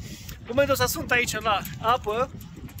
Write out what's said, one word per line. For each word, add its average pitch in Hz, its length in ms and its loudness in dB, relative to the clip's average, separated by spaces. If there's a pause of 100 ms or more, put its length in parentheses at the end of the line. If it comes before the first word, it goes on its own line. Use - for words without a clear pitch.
(300)
În - 180 -14
momentul 277 240 4
ăsta 247 140 4
sunt 302 240 -2
aici 240 300 2
la 208 200 2 (200)
apă, 233 500 2 (500)